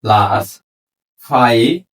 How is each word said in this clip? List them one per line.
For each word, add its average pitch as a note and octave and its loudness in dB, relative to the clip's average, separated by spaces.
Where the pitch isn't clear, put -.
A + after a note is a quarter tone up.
প্লাস G#2 0
ফাইভ B2 0